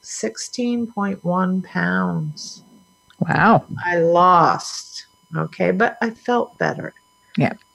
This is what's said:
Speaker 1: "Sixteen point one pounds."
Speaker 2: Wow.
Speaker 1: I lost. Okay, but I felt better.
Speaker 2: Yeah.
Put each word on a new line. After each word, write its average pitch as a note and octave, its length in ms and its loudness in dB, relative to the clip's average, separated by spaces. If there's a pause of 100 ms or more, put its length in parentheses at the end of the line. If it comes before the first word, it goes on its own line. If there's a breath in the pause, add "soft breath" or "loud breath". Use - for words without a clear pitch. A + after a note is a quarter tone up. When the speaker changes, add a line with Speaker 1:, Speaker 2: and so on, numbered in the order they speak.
Speaker 1:
"Sixteen A#3+ 840 -6
point G3+ 380 -4
one F#3 380 0
pounds." F3 1000 -4 (560)
Speaker 2:
Wow. E3 460 2 (200)
Speaker 1:
I F3 140 0
lost. E3+ 1080 2 (300)
Okay, F3 360 0
but G#3 280 0
I A3+ 100 -2
felt - 480 -4
better. D#3+ 360 -4 (420)
Speaker 2:
Yeah. - 180 0 (200)